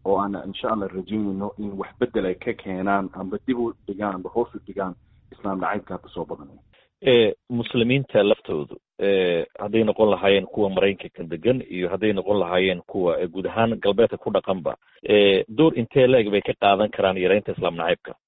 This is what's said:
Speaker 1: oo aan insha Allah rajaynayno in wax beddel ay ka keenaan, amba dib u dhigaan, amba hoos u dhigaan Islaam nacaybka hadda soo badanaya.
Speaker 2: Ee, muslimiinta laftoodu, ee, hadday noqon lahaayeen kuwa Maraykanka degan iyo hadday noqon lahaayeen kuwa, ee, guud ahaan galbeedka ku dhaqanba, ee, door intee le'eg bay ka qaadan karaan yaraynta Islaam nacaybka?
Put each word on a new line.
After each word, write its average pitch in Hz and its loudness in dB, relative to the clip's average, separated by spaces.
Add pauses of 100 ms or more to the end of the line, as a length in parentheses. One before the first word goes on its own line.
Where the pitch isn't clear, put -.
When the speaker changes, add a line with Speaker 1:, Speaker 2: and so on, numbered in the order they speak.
Speaker 1:
oo 98 2
aan 101 -2 (100)
insha 101 -6
Allah 101 -4
rajaynayno 98 -6
in 104 -8
wax 98 -8 (100)
beddel 113 -6
ay 90 -4
ka - -8
keenaan, 98 -4
amba 95 -10 (100)
dib 127 -2
u 117 -4 (140)
dhigaan, 101 -6
amba 92 -10
hoos 117 -4
u 101 -12
dhigaan 92 -8 (360)
Islaam 95 -6
nacaybka 92 -6
hadda - -16
soo 85 -10
badanaya. 73 -16 (420)
Speaker 2:
Ee, 117 4 (160)
muslimiinta 120 0
laftoodu, 98 -2 (220)
ee, 92 2 (140)
hadday 104 0
noqon 107 4
lahaayeen 98 4
kuwa 101 0
Maraykanka 95 -2
degan 85 -2
iyo 90 -4
hadday 98 0
noqon 98 0
lahaayeen 90 0
kuwa, 87 0
ee, 90 -2
guud 87 -8
ahaan 113 0
galbeedka 101 2
ku - -6
dhaqanba, 92 -4 (340)
ee, 101 6
door 151 2
intee 127 4
le'eg 120 4
bay 98 2
ka 127 -4
qaadan 101 4
karaan 95 0
yaraynta 92 2
Islaam 87 -2
nacaybka? 85 -4 (120)